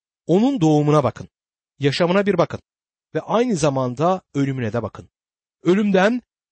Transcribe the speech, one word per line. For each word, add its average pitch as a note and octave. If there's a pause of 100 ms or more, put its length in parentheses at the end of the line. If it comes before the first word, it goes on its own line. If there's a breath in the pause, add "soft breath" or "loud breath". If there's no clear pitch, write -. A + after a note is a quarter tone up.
(280)
Onun A3
doğumuna D3+
bakın. G#2 (500)
Yaşamına F3
bir G3
bakın. D3+ (560)
Ve D#3
aynı A3+
zamanda C#3 (120)
ölümüne C3
de A#2
bakın. F#2+ (540)
Ölümden G3+ (300)